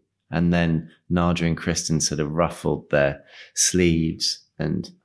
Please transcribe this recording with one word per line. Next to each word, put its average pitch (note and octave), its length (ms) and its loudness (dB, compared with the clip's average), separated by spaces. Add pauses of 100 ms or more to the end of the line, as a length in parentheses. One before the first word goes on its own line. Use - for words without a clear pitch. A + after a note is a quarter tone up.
(320)
And E2+ 200 2
then E2 380 0 (180)
Nadia E2+ 400 2
and D#2+ 80 0
Kristen E2 440 -2
sort D2+ 200 -4
of D2 100 -2
ruffled D#2+ 600 -2
their C#2+ 340 0 (300)
sleeves E2 880 0 (140)
and D2+ 300 -4 (160)